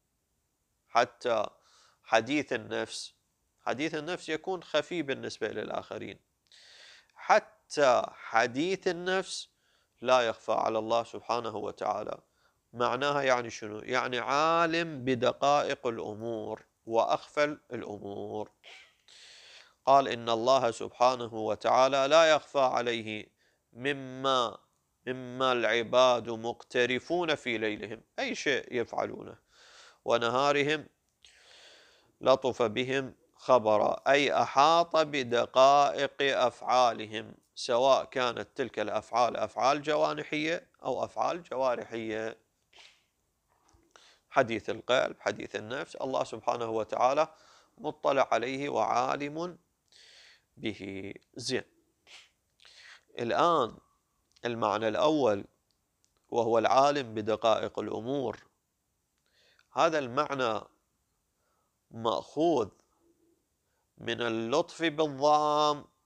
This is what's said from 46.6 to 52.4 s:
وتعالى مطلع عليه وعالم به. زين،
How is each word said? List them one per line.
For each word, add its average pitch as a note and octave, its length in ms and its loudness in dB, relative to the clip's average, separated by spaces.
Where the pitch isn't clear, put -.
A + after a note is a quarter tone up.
وتعالى A#2 580 0
مطلع D3 540 0
عليه C3 360 -2
وعالم C#3 920 -2
به. G2 580 -10
زين، A#2+ 280 -4